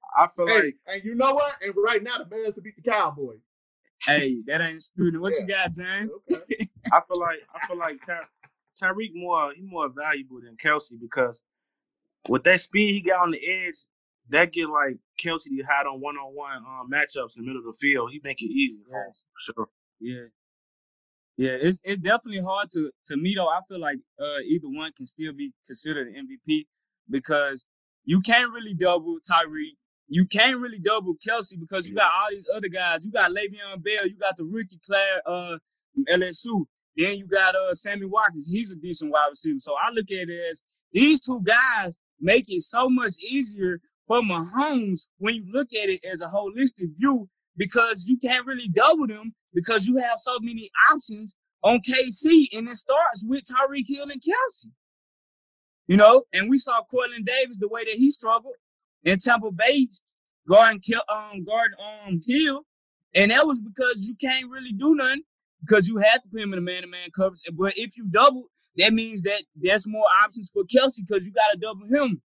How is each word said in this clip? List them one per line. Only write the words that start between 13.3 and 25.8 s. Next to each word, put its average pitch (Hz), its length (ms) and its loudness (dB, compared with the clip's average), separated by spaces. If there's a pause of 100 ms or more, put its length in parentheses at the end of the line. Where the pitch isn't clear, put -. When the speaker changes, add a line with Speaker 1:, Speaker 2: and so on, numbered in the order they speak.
Speaker 1:
the - 140 -8
edge, 180 300 -6 (540)
that 165 220 2
get, 165 160 -2
like, 143 300 0 (220)
Kelce 165 260 -6
to 135 220 -6
hide 143 180 2
on 135 140 -8
one-on-one, 139 580 -12
um, 127 320 -16
matchups 139 460 -4
in 117 60 -14
the 120 60 -10
middle 131 100 -10
of 117 80 -14
the 110 120 -14
field. 131 340 -2
He 147 100 -16
make 139 180 -12
it 113 60 -10
easy 117 420 -2
for 127 80 -14
him, 101 120 -8
Speaker 3:
Yes. - 160 -20 (100)
Speaker 1:
for - 200 -16
sure. 110 140 -8 (320)
Speaker 3:
Yeah. 120 260 -14 (1120)
Yeah, 127 240 -2
it's, 180 220 2
it's 196 180 -6
definitely 202 420 -2
hard 190 280 -4
to, 156 220 -6 (140)
to 147 100 -8
me, 180 180 -2
though. 180 140 -2
I 170 200 0
feel 185 120 -14
like, 143 180 -6 (220)
uh, 147 260 -6
either 151 220 -2
one 156 280 -8
can 127 100 -14
still 156 260 -10
be 139 200 -10 (140)
considered 143 420 -6